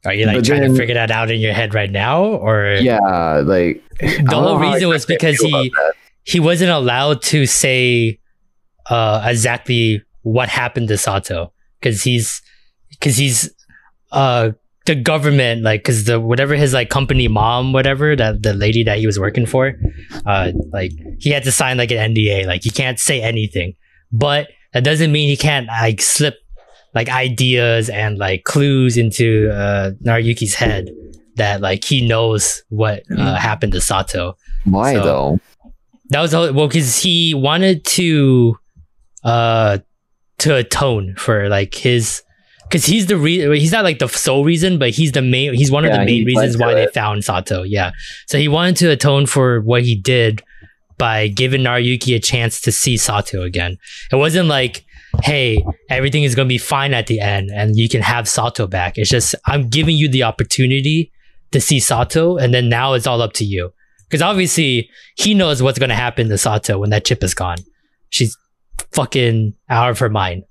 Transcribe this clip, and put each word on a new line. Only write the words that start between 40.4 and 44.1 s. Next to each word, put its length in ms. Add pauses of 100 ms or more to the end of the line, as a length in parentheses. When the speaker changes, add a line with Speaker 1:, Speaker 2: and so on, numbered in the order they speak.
Speaker 1:
atone 600
for, 320
like, 280
his, 460 (480)
'cause 160
he's 200
the 100
re-, 420
he's 140
not, 120
like, 140
the 100
sole 360